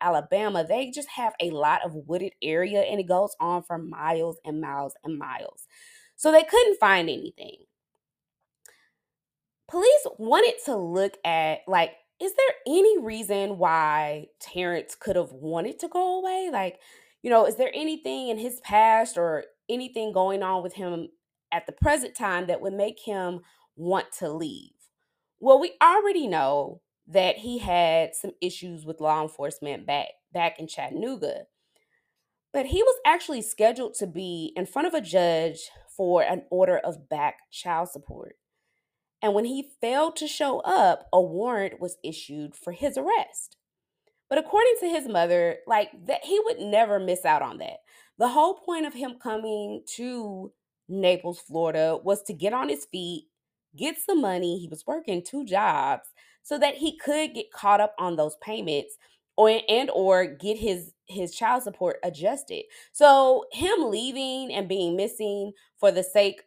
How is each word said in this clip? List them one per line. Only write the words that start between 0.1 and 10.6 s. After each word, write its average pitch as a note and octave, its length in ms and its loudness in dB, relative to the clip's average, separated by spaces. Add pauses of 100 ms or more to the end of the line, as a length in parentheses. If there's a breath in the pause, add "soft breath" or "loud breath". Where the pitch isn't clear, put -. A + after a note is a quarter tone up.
they B3 260 -2
just C#4+ 180 -12
have A#3 320 -4
a F3 100 -2
lot D3+ 340 0
of D#3+ 80 -8
wooded E3 480 -6
area, F3+ 400 0
and G3+ 200 -2
it F3+ 60 -6
goes F#3 320 0
on F3 240 -2
for E3+ 140 -8
miles D#3+ 680 -4
and D#3 160 -6
miles C#3+ 320 -8 (100)
and D#3 140 -8
miles. - 500 -14 (480 soft breath)
So D#4 160 0
they D#4+ 120 10
couldn't G#4 360 4
find F#3+ 300 4
anything. - 480 -10 (2000 soft breath)
Police A4+ 380 4 (100)
wanted B3 460 4